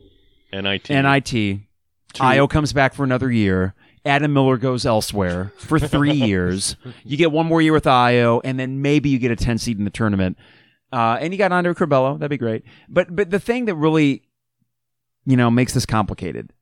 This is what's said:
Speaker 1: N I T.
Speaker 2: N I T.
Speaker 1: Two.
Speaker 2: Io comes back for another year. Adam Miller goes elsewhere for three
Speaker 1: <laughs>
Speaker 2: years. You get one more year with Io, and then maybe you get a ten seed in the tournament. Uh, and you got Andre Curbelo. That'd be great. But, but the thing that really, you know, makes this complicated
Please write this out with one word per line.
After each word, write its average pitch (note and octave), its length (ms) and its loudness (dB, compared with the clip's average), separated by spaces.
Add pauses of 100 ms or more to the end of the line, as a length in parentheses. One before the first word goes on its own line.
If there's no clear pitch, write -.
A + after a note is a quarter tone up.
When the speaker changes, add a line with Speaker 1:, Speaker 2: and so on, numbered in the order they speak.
(520)
Speaker 1:
N G2 140 -6
I G2 120 -2
T. - 140 -10
Speaker 2:
N C#3 140 2
I C#3 140 2
T. G#2 480 -4 (440)
Speaker 1:
Two. - 100 -8
Speaker 2:
Io C3+ 240 4
comes D3+ 260 -2
back C3+ 220 0
for C#3 100 -4
another C3 260 -2
year. F#2+ 440 0 (300)
Adam D3 280 0
Miller C3 240 4
goes B2+ 300 -4
elsewhere G2+ 720 -2
for D3+ 200 0
three D3 340 0
Speaker 1:
<laughs> - 0 -
Speaker 2:
years. F#2+ 640 -2 (280)
You C#3 120 -8
get D#3+ 160 2
one D#3+ 140 0
more E3 160 2
year D#3 100 4
with D3+ 140 2
Io, B2 580 4
and C3 140 -4
then C3 240 -6
maybe C#3+ 260 2
you C3+ 100 2
get A#2+ 120 0
a A2+ 60 -2
ten A#2 220 0
seed A2+ 200 -4
in G#2 60 -2
the G2 60 -4
tournament. G2 460 0 (560)
Uh, A#2 280 0
and E3 120 -6
you F#3+ 60 -6
got F#3+ 140 2
Andre F3 220 0
Curbelo. C#3+ 440 0
That'd D3 120 -6
be C3+ 60 -4
great. A2+ 260 -4 (260)
But, F3 260 -2
but F3 160 -2
the G3 100 0
thing B3 240 -2
that G#3 100 -2
really, D#3 480 2 (1000)
you C3 120 2
know, A#2+ 140 2
makes B2 240 0
this B2+ 120 -2
complicated F2 760 -6